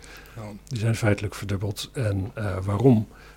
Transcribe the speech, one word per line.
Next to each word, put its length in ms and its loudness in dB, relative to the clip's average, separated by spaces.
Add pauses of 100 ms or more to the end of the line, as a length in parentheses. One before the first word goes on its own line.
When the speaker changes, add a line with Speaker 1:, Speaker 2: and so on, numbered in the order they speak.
(380)
Speaker 1:
Oh. 60 -12 (200)
Speaker 2:
Die 140 -8
zijn 160 2
feitelijk 400 0
verdubbeld. 580 -6
En, 420 -2
eh, 300 -4
waarom? 440 6 (280)